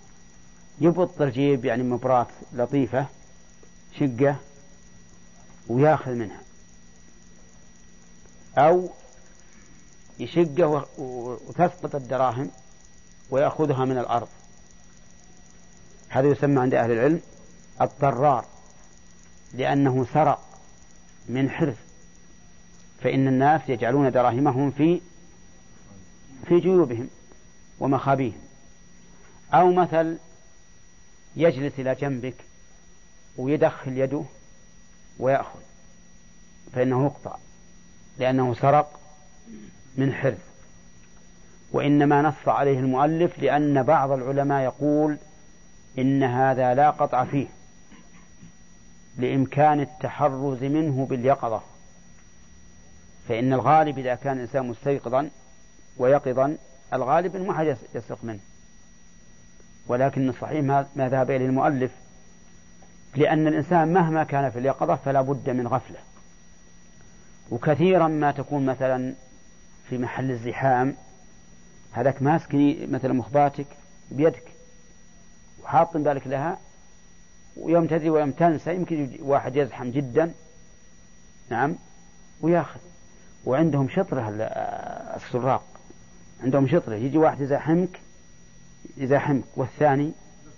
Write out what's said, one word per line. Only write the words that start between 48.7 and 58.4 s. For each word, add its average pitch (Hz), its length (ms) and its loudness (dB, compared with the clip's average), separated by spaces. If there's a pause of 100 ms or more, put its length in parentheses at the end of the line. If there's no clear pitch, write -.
لإمكان 135 600 2
التحرز 135 840 -4
منه 139 460 -2
باليقظة، 123 520 -2 (1700)
فإن 120 240 0
الغالب 143 460 2
إذا 123 160 -2
كان 135 220 -4
الإنسان 127 300 -4
مستيقظاً 131 600 -2 (680)
ويقظاً، 135 600 2 (360)
الغالب 151 420 0
إنه 185 100 -6
ما 196 80 -4
حد 156 120 -2
يس-، 139 300 -4
يسرق 120 280 -12
منه، 113 160 -10 (1500)